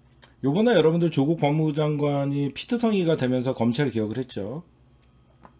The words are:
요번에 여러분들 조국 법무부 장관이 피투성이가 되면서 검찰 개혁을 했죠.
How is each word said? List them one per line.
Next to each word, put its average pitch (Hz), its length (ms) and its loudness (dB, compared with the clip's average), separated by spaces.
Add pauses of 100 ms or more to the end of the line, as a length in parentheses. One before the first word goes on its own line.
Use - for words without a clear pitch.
(440)
요번에 202 300 2
여러분들 165 380 4
조국 151 280 0
법무부 151 360 0
장관이 143 760 -2
피투성이가 208 640 0
되면서 127 360 0
검찰 120 380 0
개혁을 110 260 -4
했죠. 127 460 -8 (960)